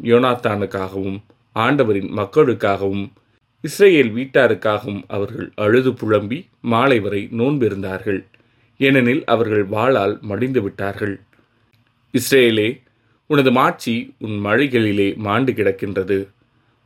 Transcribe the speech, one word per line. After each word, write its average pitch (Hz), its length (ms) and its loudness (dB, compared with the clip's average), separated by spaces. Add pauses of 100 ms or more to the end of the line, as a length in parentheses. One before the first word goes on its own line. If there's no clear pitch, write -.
யோனாத்தானுக்காகவும் 101 1200 0 (300)
ஆண்டவரின் 110 640 0
மக்களுக்காகவும் 101 920 0 (480)
இஸ்ரேல் 151 540 4
வீட்டாருக்காகவும் 110 920 0
அவர்கள் 101 480 -8
அழுது 123 360 2
புலம்பி 110 560 -2 (140)
மாலை 120 400 2
வரை 101 320 -6
நோன்பிருந்தார்கள். 101 920 -2 (520)
ஏனெனில் 135 460 2
அவர்கள் 110 420 0
வாளால் 107 540 0
மடிந்து 113 420 -4
விட்டார்கள். 98 580 -8 (920)
இஸ்ரேலே, 117 680 2 (460)
உனது 139 260 2
மாட்சி 127 640 -2
உன் 107 260 -6
மழைகளிலே 107 720 0
மாண்டு 113 360 0
கிடக்கின்றது. 98 760 -2 (580)